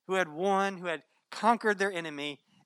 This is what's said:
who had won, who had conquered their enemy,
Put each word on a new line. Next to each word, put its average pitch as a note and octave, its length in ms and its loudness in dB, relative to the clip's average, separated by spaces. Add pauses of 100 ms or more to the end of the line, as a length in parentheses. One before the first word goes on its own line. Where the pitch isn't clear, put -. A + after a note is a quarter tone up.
who F#3 80 -2
had F#3 140 2
won, F#3+ 500 0
who F3 80 -8
had D#3 160 -4 (280)
conquered G#3+ 480 2
their G3 140 2
enemy, D3 460 -6 (280)